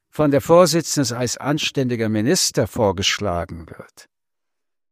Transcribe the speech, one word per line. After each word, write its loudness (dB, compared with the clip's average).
von 0
der 2
Vorsitzenden 2
als -4
anständiger -2
Minister 0
vorgeschlagen -2
wird, -20